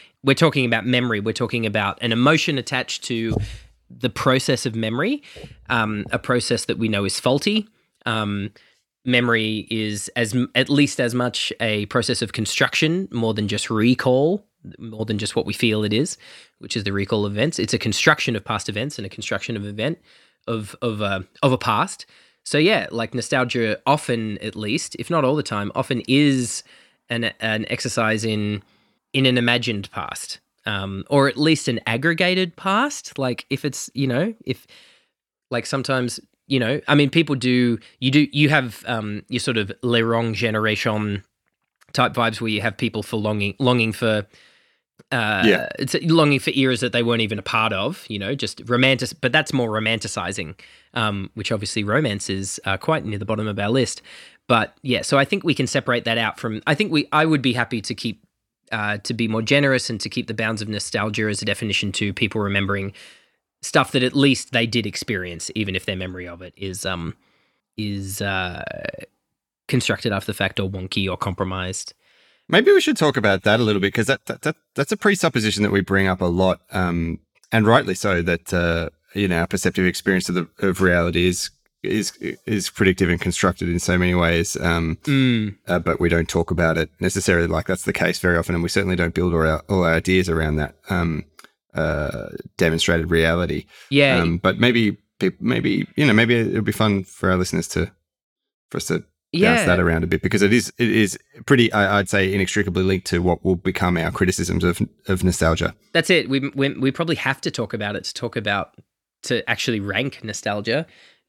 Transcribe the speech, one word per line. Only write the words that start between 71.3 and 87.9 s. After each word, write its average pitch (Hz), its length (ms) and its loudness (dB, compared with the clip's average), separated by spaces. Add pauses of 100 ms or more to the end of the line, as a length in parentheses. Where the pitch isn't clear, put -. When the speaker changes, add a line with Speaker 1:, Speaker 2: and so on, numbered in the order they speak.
Speaker 2:
Maybe 254 220 6
we 392 80 8
should 302 160 0
talk 147 220 2
about 101 260 2
that 107 160 4
a 123 40 4
little 104 180 2
bit, 98 120 0
'cause 110 120 0
that, - 220 -2
that, - 160 -8
that, 156 120 -2 (200)
that's - 180 -2
a 208 40 -4
presupposition 113 680 2
that 98 80 2
we 98 100 4
bring 95 260 2
up 92 140 0
a 92 40 0
lot, 90 360 2 (100)
um, 87 480 -2 (320)
and 110 160 4
rightly 113 260 4
so, 90 280 0
that, 85 320 -2
uh, 85 360 0 (240)
you 101 140 0
know, 87 120 2
our 85 80 0
perceptive 92 380 0
experience 92 440 2
of 90 60 0
the, 87 120 -2 (180)
of 90 140 0
reality 87 480 4
is, - 220 -2 (340)
is, 104 300 -2 (320)
is 101 240 -2
predictive 92 400 4
and 87 100 2
constructed 90 480 0
in 85 120 0
so 90 180 0
many 90 180 2
ways, 85 460 2
um, 82 420 0
Speaker 1:
Mm. 123 540 0 (100)
Speaker 2:
uh, 87 120 2
but 82 200 -2
we 87 80 2
don't 82 220 2
talk 85 200 0
about 82 280 2
it 80 120 0 (120)
necessarily 87 460 2
like 82 200 -2
that's - 160 -2
the - 100 -4